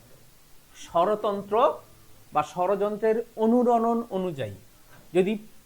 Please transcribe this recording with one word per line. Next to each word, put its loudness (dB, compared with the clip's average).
স্বরতন্ত্র -2
বা 2
ষড়যন্ত্রের 0
অনুরণন 2
অনুযায়ী। -6
যদি 2